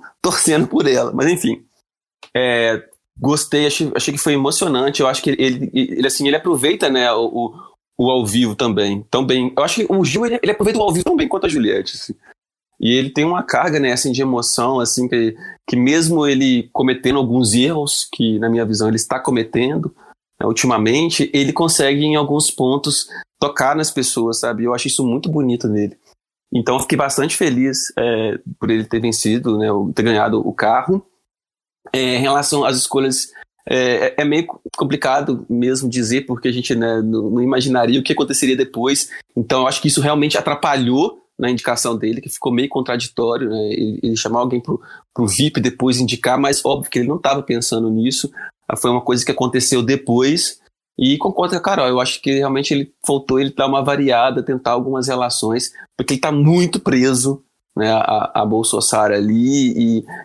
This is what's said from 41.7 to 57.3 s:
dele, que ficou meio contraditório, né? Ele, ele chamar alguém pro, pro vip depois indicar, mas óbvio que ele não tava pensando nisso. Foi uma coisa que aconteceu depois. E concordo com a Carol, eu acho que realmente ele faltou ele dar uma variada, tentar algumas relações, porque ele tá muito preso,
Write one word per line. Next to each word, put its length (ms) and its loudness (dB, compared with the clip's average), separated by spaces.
dele, 240 -4
que 80 -14
ficou 240 -4
meio 160 0
contraditório, 800 -2
né? 240 -2
Ele, 300 -2
ele 120 0
chamar 260 0
alguém 200 -2
pro, 180 -6
pro 140 0
vip 340 0
depois 400 0
indicar, 400 0
mas 240 0
óbvio 280 -2
que 80 -2
ele 80 0
não 100 -2
tava 240 0
pensando 480 -2
nisso. 420 0
Foi 140 0
uma 100 2
coisa 240 0
que 60 -2
aconteceu 500 0
depois. 800 0
E 180 2
concordo 380 0
com 40 0
a 40 -14
Carol, 240 2
eu 120 2
acho 220 -2
que 160 -2
realmente 380 0
ele 180 -4
faltou 360 0
ele 120 0
dar 140 0
uma 180 2
variada, 600 2
tentar 300 -2
algumas 340 -2
relações, 640 -2
porque 160 -2
ele 80 -2
tá 100 0
muito 480 4
preso, 640 2